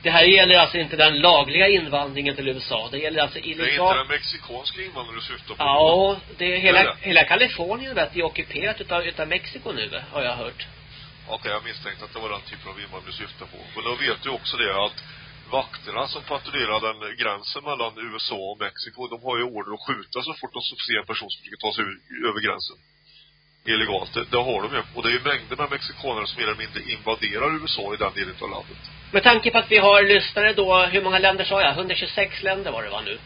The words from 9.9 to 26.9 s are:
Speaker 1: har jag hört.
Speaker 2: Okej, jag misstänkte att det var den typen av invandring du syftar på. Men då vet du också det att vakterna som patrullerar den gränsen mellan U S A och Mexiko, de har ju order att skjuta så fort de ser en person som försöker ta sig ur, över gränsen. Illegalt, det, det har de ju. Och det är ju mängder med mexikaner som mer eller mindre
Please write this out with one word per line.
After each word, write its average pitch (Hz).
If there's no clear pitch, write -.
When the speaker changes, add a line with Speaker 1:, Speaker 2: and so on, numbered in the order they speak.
Speaker 1:
har 147
jag 123
hört. 120
Speaker 2:
Okej, 110
jag 107
misstänkte 104
att -
det 113
var 110
den 101
typen 101
av 95
invandring 95
du 95
syftar -
på. 92
Men 110
då 120
vet 120
du 135
också 131
det 101
att -
vakterna 123
som 151
patrullerar 135
den 107
gränsen 110
mellan 127
U 113
S -
A 120
och 101
Mexiko, 113
de 117
har 123
ju 117
order 104
att -
skjuta 123
så 151
fort -
de 123
ser -
en 104
person 107
som -
försöker -
ta 107
sig 113
ur, 117
över 104
gränsen. 98
Illegalt, 104
det, 117
det 123
har 123
de 104
ju. 120
Och 120
det 113
är 117
ju 123
mängder 135
med 143
mexikaner 123
som -
mer 113
eller 107
mindre 107